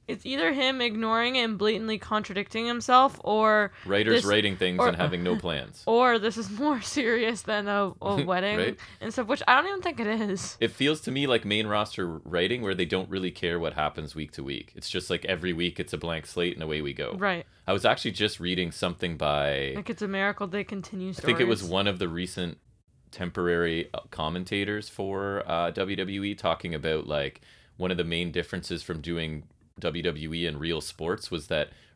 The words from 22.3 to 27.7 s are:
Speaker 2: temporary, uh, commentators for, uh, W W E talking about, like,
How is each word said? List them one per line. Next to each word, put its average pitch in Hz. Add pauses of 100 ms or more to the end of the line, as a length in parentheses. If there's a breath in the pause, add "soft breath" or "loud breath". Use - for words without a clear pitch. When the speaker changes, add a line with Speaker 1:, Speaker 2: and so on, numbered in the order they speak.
Speaker 2:
temporary, 85
uh, - (120)
commentators 101
for, 98
uh, 85
W 95
W 98
E 101
talking 82
about, 78
like, 71 (360 soft breath)